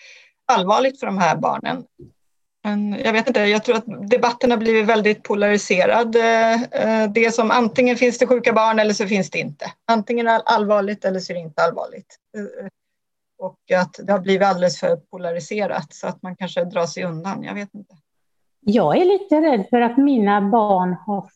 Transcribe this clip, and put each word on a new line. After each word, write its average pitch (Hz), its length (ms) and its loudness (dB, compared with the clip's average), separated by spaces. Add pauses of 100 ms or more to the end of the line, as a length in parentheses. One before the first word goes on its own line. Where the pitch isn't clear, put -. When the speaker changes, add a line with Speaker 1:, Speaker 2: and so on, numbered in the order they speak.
(460)
Speaker 1:
allvarligt 240 540 0
för 247 60 -10
de 196 120 -4
här 160 200 2
barnen? 80 480 -4 (760)
Men 208 300 -4
jag 214 200 -2
vet 226 140 0
inte, 233 120 0
jag 208 240 0
tror 233 120 0
att 202 340 -8
debatten 240 420 2
har 233 60 2
blivit 220 280 2
väldigt 214 380 2
polariserad. 208 920 2
Eh, 226 460 4
eh, 220 500 -2
det 226 140 2
är 233 60 2
som 226 200 0
antingen 240 440 2
finns 240 220 2
det 254 100 2
sjuka 240 260 2
barn 220 260 2
eller 214 140 2
så 202 140 -4
finns 190 220 -2
det 170 100 -8
inte. - 260 -10 (200)
Antingen 233 420 0
är 226 60 4
det 226 100 2
allvarligt 208 640 0
eller 190 140 -2
så 180 140 -10
är - 20 -8
det 175 60 -8
inte 160 220 -6
allvarligt. - 520 -6 (220)
Eh, 202 300 -12 (720)
och 185 200 -12 (220)
att - 220 -6
det 196 80 -2
har 202 80 2
blivit 190 280 2
alldeles 180 320 0
för 170 160 0
polariserat 180 1000 -8
så - 140 -12
att 185 140 -10
man 180 140 -12
kanske 175 280 -4
drar 175 220 -4
sig 175 180 -8
undan, 175 400 -8
jag 190 100 -10
vet 202 200 -12
inte. 202 220 -20 (640)
Speaker 2:
Jag 202 380 2
är 359 80 4
lite 370 360 2
rädd 262 280 2
för 240 120 2
att 233 160 0
mina 220 440 4
barn 196 520 2
har 196 420 -8